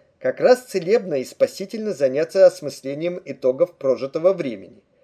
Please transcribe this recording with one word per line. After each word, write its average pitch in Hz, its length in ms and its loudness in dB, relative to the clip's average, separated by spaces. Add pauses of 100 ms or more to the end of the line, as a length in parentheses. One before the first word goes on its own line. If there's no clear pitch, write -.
(200)
как - 200 -4
раз 247 220 4
целебно 185 540 -2
и 127 100 -4
спасительно 196 640 -4
заняться 147 540 2
осмыслением 156 800 -2
итогов 131 500 0
прожитого 135 560 0
времени 123 500 -8 (220)